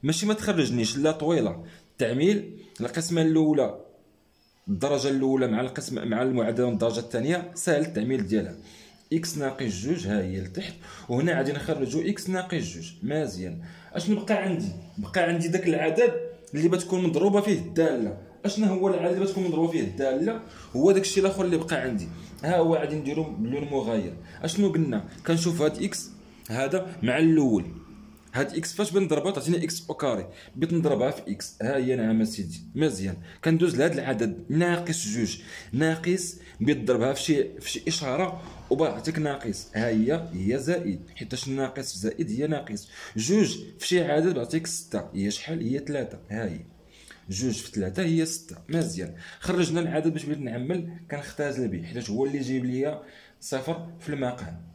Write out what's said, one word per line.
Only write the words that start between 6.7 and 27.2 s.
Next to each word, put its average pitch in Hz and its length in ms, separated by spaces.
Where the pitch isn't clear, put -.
الدرجة 113 280
الثانية، 143 540
سهل 151 260
التعميل 123 460
ديالها، 92 300
إكس 160 260
ناقص 131 340
جوج 117 340
ها 101 160
هي 92 180
لتحت، 92 340
وهنا 143 280
غادي 135 160
نخرجو 139 480
إكس 196 300
ناقص 180 320
جوج، 87 300
مزيان. 101 600
أشنو 190 320
بقى 196 180
عندي؟ 185 260
بقى 190 240
عندي 170 260
داك 180 180
العدد 160 680
اللي 156 140
بتكون 180 340
مضروبة 180 380
فيه 202 180
الدالة، 127 600
أشنو 208 220
هو 190 220
العدد 175 260
اللي 190 100
بتكون 190 200
مضروبة 165 280
فيه 165 80
الدالة؟ 135 640
هو 165 160
داكشي 190 280
الآخر 190 240
اللي 175 120
بقى 160 200
عندي، 117 320
ها 175 120
هو 165 200
غادي 151 200
نديرو 151 280
بلون 123 400
مغاير. 113 520
أشنو 190 260
قلنا؟ 143 400
كنشوف 165 360
هاد 151 200
إكس - 280
هذا 156 520
مع 123 160
الأول، 143 460